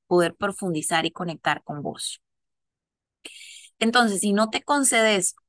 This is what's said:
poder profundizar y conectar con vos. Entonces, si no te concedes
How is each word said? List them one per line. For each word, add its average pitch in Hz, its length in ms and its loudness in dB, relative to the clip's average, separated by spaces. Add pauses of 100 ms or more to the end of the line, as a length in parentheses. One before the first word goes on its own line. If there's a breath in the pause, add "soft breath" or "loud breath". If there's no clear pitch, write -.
poder 175 300 2
profundizar 170 720 -2
y 165 40 -6
conectar 160 540 -6
con 147 180 -10
vos. - 400 -10 (1600 loud breath)
Entonces, 226 400 2
si 208 120 0
no 214 180 2
te 277 120 -4
concedes 226 720 2 (140)